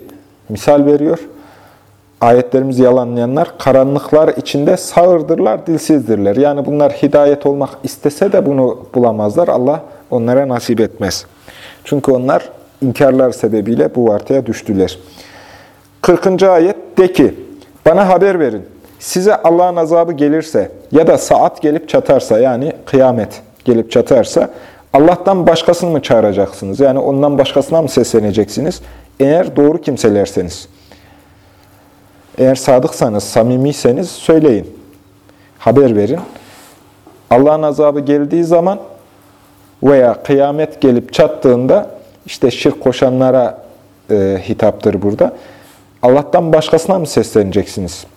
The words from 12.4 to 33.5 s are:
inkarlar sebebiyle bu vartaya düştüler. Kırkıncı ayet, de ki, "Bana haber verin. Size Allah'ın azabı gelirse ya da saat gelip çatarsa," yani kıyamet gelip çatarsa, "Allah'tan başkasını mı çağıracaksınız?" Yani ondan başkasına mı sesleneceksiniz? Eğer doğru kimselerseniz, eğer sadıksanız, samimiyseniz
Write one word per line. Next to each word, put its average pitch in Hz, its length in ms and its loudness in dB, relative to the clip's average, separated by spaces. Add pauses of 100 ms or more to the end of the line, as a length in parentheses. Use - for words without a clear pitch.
inkarlar 131 500 2
sebebiyle 113 640 -2
bu 120 120 0
vartaya 107 380 -2
düştüler. 101 540 -4 (1000)
Kırkıncı 185 500 2
ayet, 180 460 0
de 185 160 2
ki, 101 200 2 (520)
"Bana 185 240 2
haber 185 300 0
verin. 160 240 -4 (360)
Size 190 360 0
Allah'ın 175 400 2
azabı 170 380 0
gelirse 147 580 -2 (200)
ya 156 160 4
da 175 100 4
saat 147 440 0
gelip 151 280 -2
çatarsa," 131 500 0
yani 127 340 0 (120)
kıyamet 123 560 0 (240)
gelip 113 260 0
çatarsa, 123 580 2 (440)
"Allah'tan 175 540 2
başkasını 170 420 2
mı 151 120 -2
çağıracaksınız?" 101 800 -2
Yani 135 200 2
ondan 143 380 0
başkasına 143 440 0
mı 147 80 -6
sesleneceksiniz? 110 920 -2 (380)
Eğer 147 360 0
doğru 151 260 2
kimselerseniz, 101 840 -2 (1700)
eğer 131 180 2
sadıksanız, 127 680 0
samimiyseniz 127 880 0